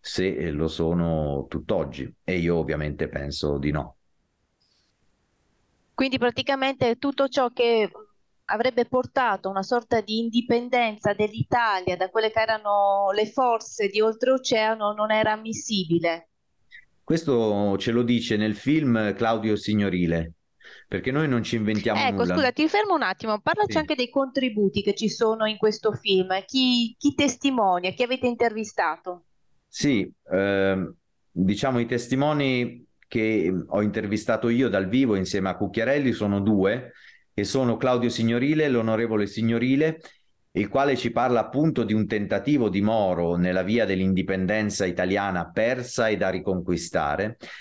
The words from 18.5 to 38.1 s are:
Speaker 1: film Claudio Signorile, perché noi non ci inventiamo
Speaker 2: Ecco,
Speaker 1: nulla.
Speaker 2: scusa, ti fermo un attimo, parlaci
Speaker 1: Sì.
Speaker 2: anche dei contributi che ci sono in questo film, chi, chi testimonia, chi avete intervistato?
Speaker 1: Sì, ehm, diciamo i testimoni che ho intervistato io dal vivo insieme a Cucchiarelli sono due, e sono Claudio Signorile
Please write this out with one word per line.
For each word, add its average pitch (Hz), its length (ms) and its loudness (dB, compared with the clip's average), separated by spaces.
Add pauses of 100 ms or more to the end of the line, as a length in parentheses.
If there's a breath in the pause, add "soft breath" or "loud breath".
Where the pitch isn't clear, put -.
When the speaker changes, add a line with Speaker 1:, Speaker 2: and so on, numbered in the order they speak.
Speaker 1:
film 120 600 0
Claudio 110 420 0
Signorile, 90 760 0 (540 loud breath)
perché 98 240 -6
noi 147 180 0
non 120 140 0
ci - 140 -4
inventiamo 107 440 0
Speaker 2:
Ecco, 262 220 0
Speaker 1:
nulla. 262 120 0
Speaker 2:
scusa, 262 180 2
ti 311 160 0
fermo 403 260 2
un 294 80 0
attimo, 208 380 -4
parlaci 392 320 0
Speaker 1:
Sì. 320 60 0
Speaker 2:
anche 302 160 -2
dei 247 160 -4
contributi 226 720 0
che 202 120 0
ci 220 140 -2
sono 220 380 0
in 214 100 -4
questo 214 360 0
film, 190 400 0 (120)
chi, 247 540 0
chi 285 160 2
testimonia, 214 800 2
chi 247 100 -2
avete 247 240 -2
intervistato? 214 1000 -2 (420)
Speaker 1:
Sì, 110 420 0 (220)
ehm, 95 640 2 (360)
diciamo 104 500 0
i 117 60 0
testimoni 131 1000 0 (240)
che 110 440 2 (160)
ho 104 140 0
intervistato 107 680 -2
io 120 200 2
dal 95 200 0
vivo 120 260 2
insieme 95 340 0
a 90 80 -4
Cucchiarelli 117 560 0
sono 101 280 0
due, 104 520 2 (460 loud breath)
e 101 60 0
sono 123 320 0
Claudio 123 320 2
Signorile 120 560 0